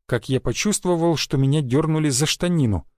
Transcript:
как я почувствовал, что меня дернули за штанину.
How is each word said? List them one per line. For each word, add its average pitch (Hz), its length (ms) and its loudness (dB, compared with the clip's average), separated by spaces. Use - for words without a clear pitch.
как - 220 -4
я 131 120 0
почувствовал, 170 760 0
что - 200 -4
меня 135 260 2
дернули 151 460 0
за 139 180 0
штанину. 147 600 0